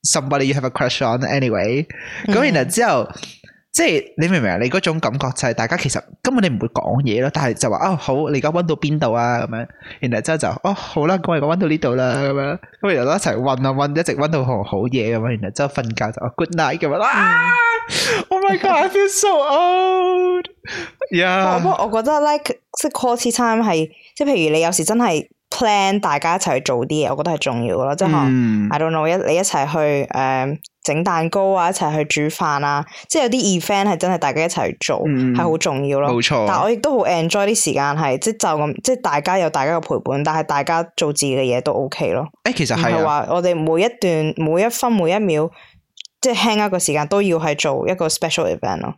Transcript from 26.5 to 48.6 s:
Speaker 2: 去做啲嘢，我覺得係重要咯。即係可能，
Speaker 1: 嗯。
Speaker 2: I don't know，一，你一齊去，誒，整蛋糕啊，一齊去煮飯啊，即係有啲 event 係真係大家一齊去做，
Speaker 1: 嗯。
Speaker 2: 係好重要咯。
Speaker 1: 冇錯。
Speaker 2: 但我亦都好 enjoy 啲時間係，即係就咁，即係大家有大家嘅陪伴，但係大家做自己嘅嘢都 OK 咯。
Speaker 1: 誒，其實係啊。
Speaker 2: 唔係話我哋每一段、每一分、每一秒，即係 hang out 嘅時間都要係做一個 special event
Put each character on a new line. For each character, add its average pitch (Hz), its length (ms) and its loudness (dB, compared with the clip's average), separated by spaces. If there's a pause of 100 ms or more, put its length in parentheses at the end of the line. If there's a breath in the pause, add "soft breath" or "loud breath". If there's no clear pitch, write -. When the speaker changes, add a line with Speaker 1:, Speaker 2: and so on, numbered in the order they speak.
Speaker 2:
去 135 40 0
做 123 260 -2
啲 151 200 0
嘢， - 40 -2
我 139 60 -2
覺 147 140 -4
得 156 60 0
係 - 20 -4
重 117 280 -2
要 90 100 0
咯。 135 180 0
即 190 100 0
係 180 40 2
可 160 40 2
能， 143 160 2
Speaker 1:
嗯。 113 420 2
Speaker 2:
I 147 80 -2
don't 160 120 0
know， 160 180 0
一， 170 60 2 (160)
你 160 60 2
一 175 40 2
齊 151 300 0
去， 165 80 -2 (340)
誒， 131 460 -2 (260)
整 160 200 0
蛋 165 240 0
糕 196 240 0
啊， 180 180 2
一 - 20 -4
齊 156 240 -2
去 151 80 0
煮 151 300 -2
飯 147 300 -2
啊， 143 200 0 (240 loud breath)
即 320 100 0
係 294 60 2
有 240 40 0
啲 202 320 2
event 202 280 0
係 185 80 0
真 180 160 -2
係 170 60 -2
大 139 140 -2
家 151 120 -2
一 - 40 0
齊 139 220 -2
去 - 100 -12
做， - 260 -2
Speaker 1:
嗯。 131 280 0
Speaker 2:
係 131 80 0
好 160 160 0
重 143 280 -2
要 139 140 0
咯。 143 120 0
Speaker 1:
冇 120 120 0
錯。 120 220 0
Speaker 2:
但 127 160 0
我 208 80 2
亦 240 60 2
都 262 220 0
好 196 80 2
enjoy 175 420 0
啲 220 60 0
時 156 180 -2
間 143 240 0
係， 139 220 0
即 220 140 -2
係 220 60 -8
就 196 100 0
咁， 151 340 0
即 262 100 2
係 254 100 -2
大 147 180 0
家 180 180 0
有 165 120 0
大 139 160 -2
家 165 120 0
嘅 - 20 0
陪 143 240 -4
伴， 135 200 -2
但 156 120 0
係 160 80 0
大 143 200 -2
家 165 180 0 (140)
做 147 160 0
自 143 140 -4
己 131 100 0
嘅 135 60 0
嘢 123 180 0
都 - 120 -2
OK 123 400 -2
咯。 131 140 -2 (180)
Speaker 1:
誒， 247 120 0
其 143 100 0
實 110 100 0
係 170 100 0
啊。 - 20 2
Speaker 2:
唔 - 120 2
係 160 40 2
話 147 260 0
我 175 120 2
哋 180 120 2
每 160 280 2
一 233 60 2 (120)
段、 156 340 0 (140)
每 170 140 2
一 226 60 2
分、 240 240 -2
每 175 200 2
一 202 60 2
秒， 165 320 0 (720 loud breath)
即 262 100 2
係 233 60 0
hang 208 280 2
out 196 80 0
嘅 185 60 0
時 156 140 0
間 147 160 0
都 202 120 2
要 175 180 2
係 156 180 0
做 135 320 -2
一 185 60 0
個 170 140 -2
special 160 380 -2 (100)
event 92 240 -4